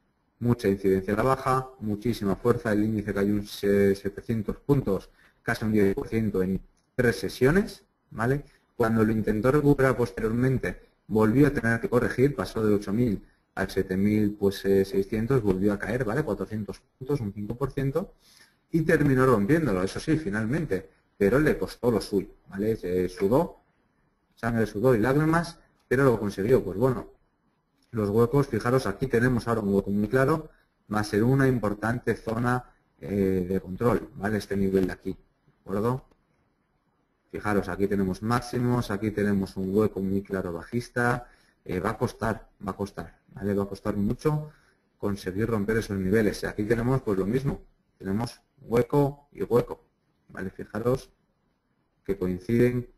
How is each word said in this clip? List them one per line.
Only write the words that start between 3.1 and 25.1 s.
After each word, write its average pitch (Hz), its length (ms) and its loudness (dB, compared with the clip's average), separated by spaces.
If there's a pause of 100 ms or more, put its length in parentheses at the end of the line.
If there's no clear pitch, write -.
cayó 101 180 0
un 104 140 -4
se-, 101 480 2
setecientos - 640 -6
puntos, 113 500 -2 (340)
casi 117 220 -4
un 107 80 0
diez 98 220 4
por - 140 -6
ciento 107 340 0
en 92 180 -2 (340)
tres 120 240 2
sesiones, 151 680 0 (260)
¿vale? 127 340 -2 (320)
Cuando 113 260 2
lo 107 100 4
intentó 107 380 2
recuperar 139 460 4
posteriormente, 117 920 -2 (160)
volvió 110 400 4
a 135 40 4
tener 117 300 0
que - 80 -4
corregir, 123 480 2
pasó 101 260 -4
de 104 120 4
ocho 101 180 -2
mil 113 340 -2 (280)
al 95 160 -4
siete 95 260 -2
mil, 104 420 2
pues, 98 280 0
eh, 98 180 4
seiscientos, 110 560 0
volvió 101 320 2
a 101 60 -2
caer, 110 260 -4
¿vale? 117 180 -2
Cuatrocientos 101 600 -6 (160)
puntos, 143 240 -4
un 101 100 -6
cinco 104 240 -8
por 139 140 -4
ciento, 139 420 -4 (580)
y 160 120 2
terminó 147 420 4
rompiéndolo, 113 580 4
eso - 160 -4
sí, 156 200 0
finalmente, 110 720 -4 (260)
pero 101 220 4
le 147 180 2
costó - 340 -2
lo 101 120 0
suyo, 95 260 -2 (200)
¿vale? 104 280 -2
Se 90 320 -2
sudó, 120 540 0 (720)
sangre, 117 320 0
sudor 117 300 2
y - 20 0
lágrimas, 156 600 2 (300)